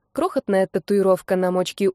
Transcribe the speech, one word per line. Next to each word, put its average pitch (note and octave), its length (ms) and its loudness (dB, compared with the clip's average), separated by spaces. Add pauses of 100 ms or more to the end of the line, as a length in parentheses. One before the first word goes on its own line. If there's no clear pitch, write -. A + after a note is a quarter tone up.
(120)
крохотная G3+ 560 0
татуировка F#3+ 680 0
на F#3 140 0
мочке F3+ 440 -2